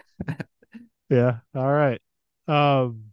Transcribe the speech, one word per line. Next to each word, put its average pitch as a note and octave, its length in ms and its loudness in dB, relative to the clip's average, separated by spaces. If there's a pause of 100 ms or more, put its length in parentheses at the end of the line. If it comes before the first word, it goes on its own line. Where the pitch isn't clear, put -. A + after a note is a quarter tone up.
(1080)
Yeah. B2 300 2 (160)
All C3+ 180 -2
right. C#3+ 280 0 (480)
Um, C3+ 640 2